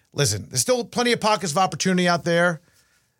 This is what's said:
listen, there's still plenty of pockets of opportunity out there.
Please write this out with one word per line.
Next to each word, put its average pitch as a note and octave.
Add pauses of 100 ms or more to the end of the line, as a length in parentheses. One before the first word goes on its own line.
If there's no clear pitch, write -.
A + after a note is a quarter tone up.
(120)
listen, G#2+
there's B2
still B3
plenty A#3+
of A#3
pockets G#3
of D#3+
opportunity F#3
out F3
there. E3+ (580)